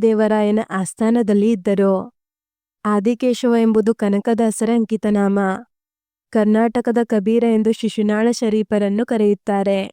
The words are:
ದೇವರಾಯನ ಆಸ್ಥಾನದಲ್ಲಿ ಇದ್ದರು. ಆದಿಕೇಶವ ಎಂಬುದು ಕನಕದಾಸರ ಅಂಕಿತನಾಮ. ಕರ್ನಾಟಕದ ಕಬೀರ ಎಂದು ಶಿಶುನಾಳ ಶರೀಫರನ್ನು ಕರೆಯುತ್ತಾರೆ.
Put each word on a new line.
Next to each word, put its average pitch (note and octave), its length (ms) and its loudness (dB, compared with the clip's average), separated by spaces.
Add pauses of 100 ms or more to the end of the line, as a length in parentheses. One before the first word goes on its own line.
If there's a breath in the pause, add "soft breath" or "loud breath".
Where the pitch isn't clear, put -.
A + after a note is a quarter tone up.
ದೇವರಾಯನ G#3+ 580 2 (100)
ಆಸ್ಥಾನದಲ್ಲಿ G#3 840 0
ಇದ್ದರು. G3 420 0 (880)
ಆದಿಕೇಶವ A#3 720 0
ಎಂಬುದು A3 380 2
ಕನಕದಾಸರ G#3+ 800 -2
ಅಂಕಿತನಾಮ. G#3 640 0 (920)
ಕರ್ನಾಟಕದ A3+ 680 0 (100)
ಕಬೀರ A3 360 0
ಎಂದು A3+ 280 2
ಶಿಶುನಾಳ G#3+ 580 -2
ಶರೀಫರನ್ನು G#3+ 760 -2
ಕರೆಯುತ್ತಾರೆ. G3+ 720 0 (120)